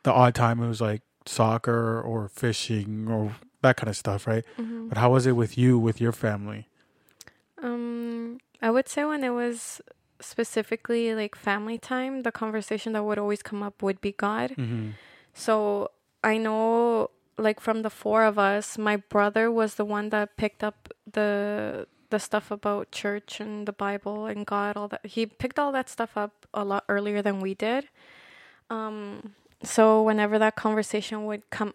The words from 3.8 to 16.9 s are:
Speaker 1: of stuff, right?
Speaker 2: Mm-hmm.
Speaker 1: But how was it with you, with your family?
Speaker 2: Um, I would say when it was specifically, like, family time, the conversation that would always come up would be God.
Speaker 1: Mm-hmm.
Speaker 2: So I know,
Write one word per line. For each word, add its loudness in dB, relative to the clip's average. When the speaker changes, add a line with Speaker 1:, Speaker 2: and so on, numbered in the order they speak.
Speaker 1:
of -2
stuff, -4
right? 2
Speaker 2:
Mm-hmm. -8
Speaker 1:
But -4
how 8
was 6
it 6
with 0
you, 6
with 2
your 2
family? -4
Speaker 2:
Um, -6
I 0
would 2
say -2
when -2
it 0
was -4
specifically, -2
like, -4
family -2
time, -4
the 0
conversation -4
that -2
would -2
always -2
come -8
up -10
would -2
be -2
God. -2
Speaker 1:
Mm-hmm. -4
Speaker 2:
So 0
I 4
know, 2